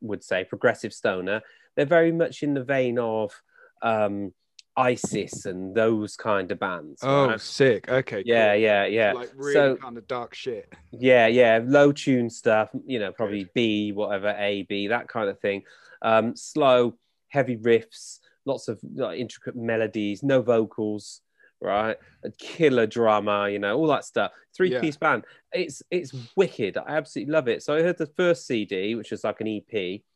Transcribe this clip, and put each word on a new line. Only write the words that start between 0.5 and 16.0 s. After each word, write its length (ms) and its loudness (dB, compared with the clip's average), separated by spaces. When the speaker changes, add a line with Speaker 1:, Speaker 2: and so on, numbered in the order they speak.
Speaker 1:
stoner. 480 -4
They're 120 0
very 240 4
much 320 -2
in 100 -2
the 100 -2
vein 360 0
of, 320 -2
um, 520 -2
isis 720 -2
and 300 -8
those 400 0
kind 360 -2
of 80 -6
bands, 440 -8
Speaker 2:
Oh, 240 2
Speaker 1:
right? 120 -2
Speaker 2:
sick. 480 0
Okay, 380 -2
Speaker 1:
Yeah, 280 4
Speaker 2:
cool. 80 4
Speaker 1:
yeah, 240 4
yeah. 280 2
Speaker 2:
Like, 220 -10
really 180 -4
Speaker 1:
So 220 4
Speaker 2:
kind 240 -12
of 80 -18
dark 260 -8
shit. 400 -10
Speaker 1:
Yeah, 360 6
yeah. 360 6
Low 280 6
tune 360 0
stuff, 420 0
you 140 -6
know, 140 -4
probably 320 -4
Speaker 2:
Good. 100 -14
Speaker 1:
B, 380 0
whatever, 440 -4
A, 280 -2
B, 240 -6
that 200 -4
kind 220 -4
of 100 -8
thing. 220 -2